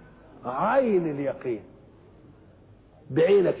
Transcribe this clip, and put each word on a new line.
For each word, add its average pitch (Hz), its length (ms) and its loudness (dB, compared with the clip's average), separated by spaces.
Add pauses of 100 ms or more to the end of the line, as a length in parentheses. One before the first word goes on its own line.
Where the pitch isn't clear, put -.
(440)
عين 185 640 0
اليقين، 135 500 -6 (1500)
بعينك 170 500 4